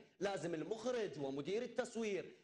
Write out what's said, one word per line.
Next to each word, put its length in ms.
لازم 340
المخرج 640
ومدير 420
التصوير 840